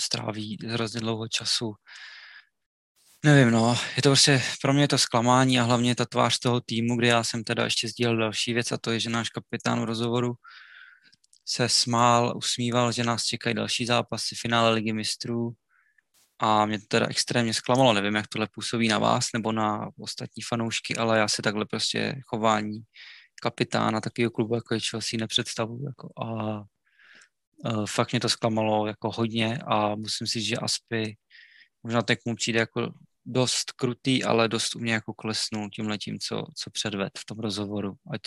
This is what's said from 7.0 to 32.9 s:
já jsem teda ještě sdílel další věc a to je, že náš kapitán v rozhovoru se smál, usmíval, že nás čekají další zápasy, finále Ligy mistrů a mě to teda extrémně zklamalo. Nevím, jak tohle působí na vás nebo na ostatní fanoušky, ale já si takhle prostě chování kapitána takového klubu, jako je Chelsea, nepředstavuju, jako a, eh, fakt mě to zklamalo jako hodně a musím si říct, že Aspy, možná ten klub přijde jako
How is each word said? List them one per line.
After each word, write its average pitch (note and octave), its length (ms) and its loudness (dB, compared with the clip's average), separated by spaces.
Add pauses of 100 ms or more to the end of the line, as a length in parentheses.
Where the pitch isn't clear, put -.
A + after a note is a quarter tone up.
já A#2 160 4
jsem A2+ 200 -4
teda A#2 200 -2
ještě A#2 240 -2
sdílel A#2 300 0
další A2 360 -2
věc A#2+ 180 0
a A2+ 60 -2
to A#2 140 -4
je, A2+ 80 0
že A2+ 100 -4
náš A#2 200 -2
kapitán A#2+ 520 -4
v - 20 -2
rozhovoru A#2+ 500 -2 (1120)
se - 240 -2
smál, A#2+ 680 4
usmíval, A#2+ 540 0
že A#2 120 -2
nás A#2 200 0
čekají A#2 320 -2
další G#2+ 300 -2
zápasy, A#2 560 -2
finále A#2 320 4
Ligy A2 200 0
mistrů A#2 580 -4 (880)
a G#2+ 260 4
mě G#2 140 -2
to G2+ 100 -16
teda A2 200 2
extrémně A#2 440 0
zklamalo. B2+ 400 4
Nevím, G2+ 220 0
jak G#2+ 120 -2
tohle A2 260 -4
působí A2+ 340 -2
na G#2+ 120 2
vás A#2 340 2
nebo A2 180 -2
na G#2+ 380 -2 (100)
ostatní - 440 -12
fanoušky, A#2 520 -4
ale A2+ 240 2
já G#2+ 80 4
si - 140 -2
takhle G#2 240 -2
prostě A2 500 -2 (100)
chování G#2+ 580 0 (580)
kapitána A2+ 600 0
takového A#2 300 -2
klubu, A2+ 240 0
jako A#2 180 -4
je A2 60 -2 (100)
Chelsea, A2+ 300 -6
nepředstavuju, A#2 640 -4
jako - 380 -12
a, A2 400 -4 (1000)
eh, G#2+ 240 -2
fakt - 220 0
mě A#2+ 80 0
to A2+ 100 0
zklamalo A2 580 2
jako G#2+ 240 -6
hodně A2+ 560 -2
a G#2+ 280 2
musím G#2+ 320 -6
si A#2 120 -2
říct, G#2 80 -4
že A#2 100 -2
Aspy, A2 580 -4 (680)
možná A#2 180 0
ten A#2 220 2
klub A#2 120 -2
přijde A2+ 240 0
jako A#2 340 -2 (320)